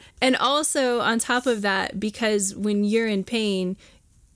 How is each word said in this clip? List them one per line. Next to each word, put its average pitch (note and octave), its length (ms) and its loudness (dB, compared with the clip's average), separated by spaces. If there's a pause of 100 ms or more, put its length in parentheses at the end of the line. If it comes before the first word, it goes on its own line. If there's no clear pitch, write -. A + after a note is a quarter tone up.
(220)
and C4 140 4
also C4+ 640 2
on A3+ 180 2
top B3 280 0
of A#3 160 0
that, F#3+ 400 -2
because G#3 520 -2
when G#3 300 0
you're A3 240 2
in G3+ 160 0
pain, G3 540 -2 (580)